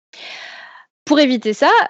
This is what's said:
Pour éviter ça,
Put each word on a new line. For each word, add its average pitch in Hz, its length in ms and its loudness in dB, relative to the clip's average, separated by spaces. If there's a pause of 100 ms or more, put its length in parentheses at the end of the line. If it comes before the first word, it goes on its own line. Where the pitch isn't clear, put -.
(1080)
Pour 294 120 2
éviter 254 360 0
ça, 285 160 2 (200)